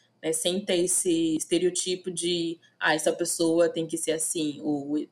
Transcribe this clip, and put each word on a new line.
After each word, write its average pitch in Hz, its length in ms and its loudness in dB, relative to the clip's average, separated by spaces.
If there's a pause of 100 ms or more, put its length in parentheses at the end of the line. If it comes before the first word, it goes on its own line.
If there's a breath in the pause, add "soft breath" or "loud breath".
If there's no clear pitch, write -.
(200 soft breath)
né? 160 120 -2
Sem 180 280 0
ter 190 180 0
esse 165 580 2
estereotipo 180 720 0
de, 170 480 -2 (200 soft breath)
"Ah, 165 140 2
essa 156 200 2
pessoa 165 560 2
tem 165 180 -4
que 165 100 -6
ser 156 160 -2
assim", 156 500 -2
ou 147 360 -2 (140)